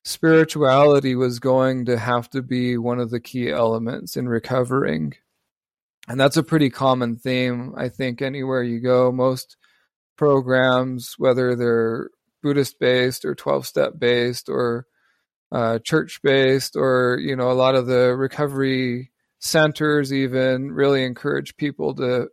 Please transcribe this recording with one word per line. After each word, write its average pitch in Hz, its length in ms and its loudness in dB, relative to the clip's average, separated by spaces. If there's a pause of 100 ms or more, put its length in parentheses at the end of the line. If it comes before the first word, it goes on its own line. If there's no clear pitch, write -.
spirituality 143 1120 4
was 123 240 -2
going 131 460 2
to 120 120 2
have 120 320 -2
to 139 120 -6
be 123 360 -2
one 120 220 -2
of 117 100 -4
the 120 80 -4
key 120 320 -6
elements 113 640 -2
in 123 120 -4
recovering. 131 840 -2 (920)
And 123 140 -4
that's 135 160 2
a 160 80 2
pretty 147 260 2
common 127 460 0
theme, 127 600 -4
I 131 120 -6
think, 123 340 -6
anywhere 131 400 -4
you 117 160 -4
go. 127 320 2
Most 127 460 -2 (600)
programs, 127 1040 2
whether 123 380 2
they're 117 540 -2 (300)
Buddhist-based 131 840 0
or 147 100 -4
twelve-step 143 640 -2
based 123 500 -2
or, 120 380 -4 (640)
uh, 113 300 0
church-based 135 960 0
or, 127 440 2
you 139 140 -4
know, 127 160 0
a - 40 2
lot 131 200 4
of 127 120 0
the 127 280 2
recovery 131 960 -4 (300)
centers 151 720 0
even 131 580 0
really 139 320 2
encourage 139 540 -6
people 143 400 -6
to 123 360 -2